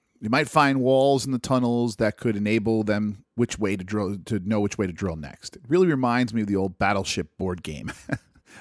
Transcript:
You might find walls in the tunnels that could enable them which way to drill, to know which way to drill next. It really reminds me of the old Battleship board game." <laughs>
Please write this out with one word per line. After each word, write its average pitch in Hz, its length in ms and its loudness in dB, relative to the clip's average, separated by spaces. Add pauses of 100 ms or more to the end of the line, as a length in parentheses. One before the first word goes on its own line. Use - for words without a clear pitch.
(180)
You 110 120 -6
might 139 180 2
find 139 320 4
walls 131 460 4
in 135 60 -2
the 123 60 -2
tunnels 120 580 0
that 107 200 0
could 113 200 0
enable 107 480 2
them 104 500 -2
which - 240 0
way 101 180 0
to 92 80 -8
drill, 101 400 -2
to 110 140 -2
know 104 220 -2
which 101 180 -2
way 101 80 0
to 87 80 -6
drill 85 220 -4
next. - 400 -14
It - 120 -20
really 180 200 4
reminds 123 440 0
me 113 80 -2
of 107 60 -2
the 101 100 0
old 95 220 -2
Battleship 98 580 -2
board 90 260 -4
game." 76 340 -10
<laughs> - 40 -20 (600)